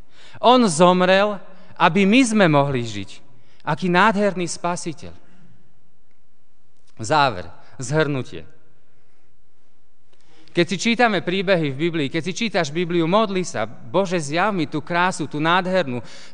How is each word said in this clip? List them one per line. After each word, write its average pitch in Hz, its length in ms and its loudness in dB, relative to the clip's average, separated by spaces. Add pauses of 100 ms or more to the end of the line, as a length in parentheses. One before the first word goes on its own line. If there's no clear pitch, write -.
(440)
On 247 240 10
zomrel, 185 720 6 (400)
aby 180 240 6
my 220 160 8
sme 214 280 6
mohli 139 360 4
žiť. 104 260 -8 (540)
Aký 160 240 -2
nádherný 185 560 4
spasiteľ. 170 720 -6 (1800)
Záver, 110 480 2 (320)
zhrnutie. 135 640 -2 (2000)
Keď 170 160 2
si 196 120 -2
čítame 226 400 2
príbehy 175 520 0
v 131 160 -6
Biblii, 156 200 -2
keď 160 160 -2
si 180 80 -4
čítaš 180 400 -2
Bibliu, 170 320 0
modli 196 400 2
sa: 110 240 -4
"Bože, 175 520 -2
zjav 165 360 0
mi 156 80 2
tú 151 160 -4
krásu, 175 480 0
tú 151 80 -6
nádhernú, 165 640 2 (340)